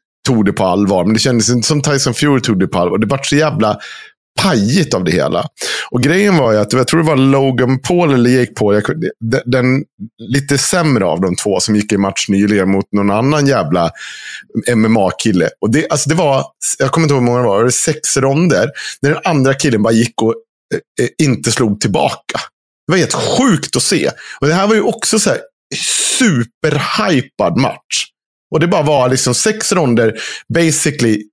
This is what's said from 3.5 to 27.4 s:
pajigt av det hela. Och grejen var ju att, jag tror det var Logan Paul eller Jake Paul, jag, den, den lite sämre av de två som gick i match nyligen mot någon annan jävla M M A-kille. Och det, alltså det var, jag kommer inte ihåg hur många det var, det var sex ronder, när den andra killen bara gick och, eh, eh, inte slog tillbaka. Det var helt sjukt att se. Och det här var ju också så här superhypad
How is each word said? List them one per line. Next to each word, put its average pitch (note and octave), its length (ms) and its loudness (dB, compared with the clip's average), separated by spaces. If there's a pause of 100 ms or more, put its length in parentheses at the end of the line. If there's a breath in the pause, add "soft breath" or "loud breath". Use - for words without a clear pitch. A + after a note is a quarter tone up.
pajigt C3+ 520 0
av F#2 100 -2
det E2 80 -2
hela. E2 360 -2 (440 loud breath)
Och B2 120 0
grejen F#3 340 2
var B2 140 4
ju G#2+ 60 4
att, G#2 160 0
jag B2 140 2
tror D#3+ 120 2
det D#3 80 0
var D#3 80 2
Logan C3+ 640 2
Paul F3 340 2
eller B2 160 4 (100)
Jake B2 140 -2
Paul, G#2 220 0
jag, G#2 80 2 (360)
den, A2+ 260 -2
den B2+ 380 0 (460)
lite C#3 280 0
sämre C#3+ 480 0
av E2+ 160 0
de F#2 140 0
två F#2+ 240 -2
som G#2+ 160 0
gick G#2 160 -2
i G#2 60 2
match G2 320 -2
nyligen G2 420 2
mot F#2+ 200 0
någon G2+ 200 0
annan C#3 360 0
jävla F2 440 0 (760 loud breath)
M A2+ 180 2
M A2 120 4
A-kille. F#2 520 0 (120)
Och G#2 100 0
det, D3 180 0
alltså C#3 200 -2
det D#3+ 60 0
var, C#3 300 0 (340)
jag C3+ 120 0
kommer E3 140 2
inte C#3+ 80 2
ihåg C3 100 2
hur A#2+ 80 2
många B2 100 0
det B2 60 0
var, G2 100 2
det A2+ 60 4
var B2 80 2
sex - 460 -2
ronder, C3+ 520 2 (320 loud breath)
när C#3 80 2
den D#3 140 0
andra C#3 300 2
killen A#2 300 0
bara A2+ 100 2
gick A#2 280 0
och, A2+ 120 2 (400)
eh, - 320 -4
eh, A#2 40 -4 (180)
inte A#2 240 -2
slog G#2 300 0
tillbaka. - 580 -2 (480)
Det - 40 -2
var G3 60 2
helt C#3 160 0
sjukt - 640 0
att B2 80 -2
se. F2 280 0 (300 loud breath)
Och C#3 60 2
det D#3 60 4
här F#3+ 140 2
var A3 80 2
ju G#3 60 2
också G#3+ 380 -2
så G3 100 0
här B2+ 100 0 (800)
superhypad C#3+ 1400 0